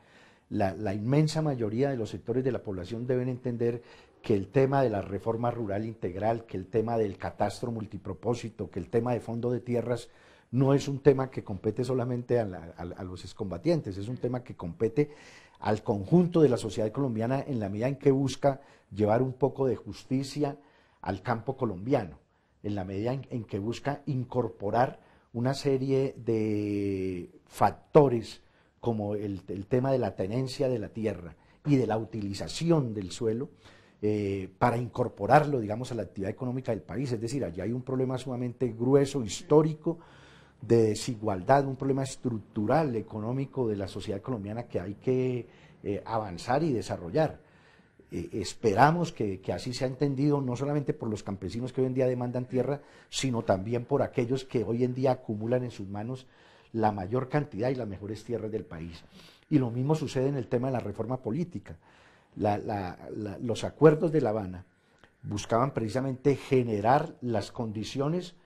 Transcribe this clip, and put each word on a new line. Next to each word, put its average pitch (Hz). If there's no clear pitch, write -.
La, 98
la 101
inmensa 151
mayoría 127
de 135
los 110
sectores 113
de 127
la 110
población 107
deben 127
entender 120
que 113
el 98
tema 135
de 123
la 98
reforma 113
rural 110
integral, 107
que -
el 92
tema 113
del 104
catastro 104
multipropósito, 104
que -
el 85
tema 120
de 110
fondo 117
de 120
tierras, 117
no 135
es 139
un 139
tema 131
que -
compete 107
solamente 123
a 110
la, 85
a, 85
a 87
los 90
excombatientes, 101
es 101
un 127
tema 123
que -
compete 110
al 104
conjunto 165
de 147
la 120
sociedad 110
colombiana 127
en 127
la 101
medida 104
en 143
que 139
busca 135
llevar 107
un 131
poco 135
de 113
justicia 139
al 98
campo 120
colombiano, 104
en 104
la 98
medida 98
en, 135
en 120
que -
busca 117
incorporar 123
una 123
serie 135
de 104
factores 120
como 107
el, 101
el 98
tema 127
de 135
la 107
tenencia 127
de 123
la 98
tierra 90
y 147
de 123
la 107
utilización 113
del 95
suelo, 113
eh, 101
para 120
incorporarlo, 123
digamos, 113
a -
la 110
actividad 95
económica 127
del 98
país. 120
Es 110
decir, 117
allá 87
hay 113
un 127
problema 131
sumamente 123
grueso, 135
histórico, 156
de 113
desigualdad, 107
un 135
problema 135
estructural, 120
económico 120
de 104
la 98
sociedad 98
colombiana 110
que -
hay 104
que, 127
eh, 98
avanzar 110
y 165
desarrollar. 101
Eh, 87
esperamos 127
que, 98
que -
así 117
sea 131
entendido, 139
no 123
solamente 143
por 117
los 104
campesinos 104
que -
hoy 131
en 127
día 127
demandan 123
tierra, 131
sino 120
también 113
por 139
aquellos 123
que 113
hoy 113
en 127
día 131
acumulan 120
en 123
sus 101
manos 107
la 107
mayor 104
cantidad 131
y 139
las 120
mejores 101
tierras 107
del 101
país. 85
Y 151
lo 127
mismo 127
sucede 139
en 143
el 117
tema 123
de 131
la 117
reforma 107
política. 117
La, 104
la, 98
la, 101
los 113
acuerdos 151
de 156
La 117
Habana 92
buscaban 113
precisamente 131
generar 127
las 113
condiciones 131